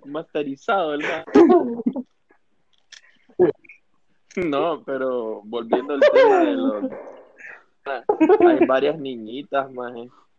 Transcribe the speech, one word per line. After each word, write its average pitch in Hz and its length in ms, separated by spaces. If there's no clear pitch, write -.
masterizado, 156 840
¿verdad? 160 340
No, 156 480
pero 123 600
volviendo 120 500
al - 60
tema 480 400
de 302 120
los, 269 320
hay 311 260
varias 147 320
niñitas, 135 760
maje. 123 380